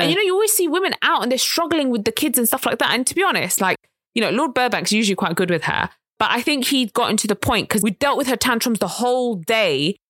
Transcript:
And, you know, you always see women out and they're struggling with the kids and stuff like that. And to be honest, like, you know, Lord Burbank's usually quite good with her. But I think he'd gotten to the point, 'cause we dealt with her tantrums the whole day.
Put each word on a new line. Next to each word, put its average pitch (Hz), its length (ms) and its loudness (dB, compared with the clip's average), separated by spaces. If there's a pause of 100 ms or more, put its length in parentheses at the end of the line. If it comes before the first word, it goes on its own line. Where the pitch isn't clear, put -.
And, 277 100 2
you 330 60 2
know, 403 80 2
you 370 100 2
always 415 200 2
see 359 140 0
women 339 260 0 (100)
out 285 180 2
and 196 100 -2
they're 262 60 0
struggling 311 540 0
with 220 140 -2
the 226 60 2
kids 262 280 0
and 233 80 2
stuff - 180 0
like - 140 0
that. 135 160 0
And 247 100 -2
to - 80 -2
be 339 100 0
honest, 202 380 0
like, 185 160 2 (380)
you 233 60 0
know, 180 100 0
Lord 247 240 0
Burbank's 208 360 0
usually 208 240 2
quite 170 200 -2
good 180 160 0
with 170 140 0
her. - 240 0 (280)
But 214 140 0
I 240 100 0
think 277 260 0
he'd 254 260 0
gotten 220 240 0
to 208 100 -2
the 208 80 0
point, 220 340 -2
'cause 214 140 0
we 214 80 2
dealt 277 260 0
with 240 100 0
her 254 100 0
tantrums 233 420 0
the 202 80 0
whole 247 480 0
day. 180 640 0 (120)